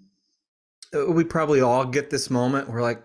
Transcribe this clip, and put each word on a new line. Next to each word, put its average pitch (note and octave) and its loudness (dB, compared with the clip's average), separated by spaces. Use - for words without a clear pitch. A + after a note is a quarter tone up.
uh, C#3+ -2
we E3 2
probably D3+ 2
all B2+ 4
get C3+ -4
this - -4
moment B2+ 0
where, A#2 -4
like, A#2 -2